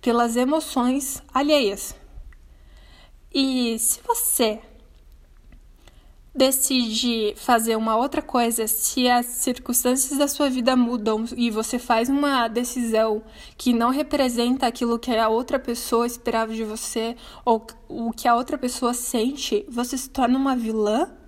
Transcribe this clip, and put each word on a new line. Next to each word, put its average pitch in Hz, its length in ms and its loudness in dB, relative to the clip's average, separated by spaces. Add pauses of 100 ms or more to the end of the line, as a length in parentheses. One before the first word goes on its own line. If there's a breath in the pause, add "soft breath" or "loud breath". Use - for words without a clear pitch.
pelas 233 340 2
emoções 269 840 0 (100)
alheias. 269 640 0 (1400 soft breath)
E 254 440 0
se - 280 -2
você 226 540 0 (1700 soft breath)
decide 240 1000 2
fazer 226 420 2
uma 220 200 0
outra 269 240 0
coisa, 233 460 0
se - 420 0
as 247 160 4
circunstâncias 254 920 -2
da 285 100 2
sua 285 220 0
vida 254 260 2
mudam 226 480 0 (100)
e 233 160 0
você 220 280 -2
faz 240 320 0
uma 277 360 2
decisão 226 760 0 (340 loud breath)
que - 160 0
não 233 160 4
representa 262 800 0
aquilo 233 320 -2
que 233 180 -6
a 220 140 2
outra 247 280 0
pessoa 240 480 0
esperava 226 460 -2
de 220 100 -6
você 226 540 -6 (260 loud breath)
ou 226 240 2 (220)
o 226 240 -4
que - 160 0
a 240 60 6
outra 247 240 -2
pessoa 247 340 -2
sente, 254 760 -2
você 247 300 -4
se - 140 -8
torna 254 260 2
uma 269 180 2
vilã 220 560 0 (180)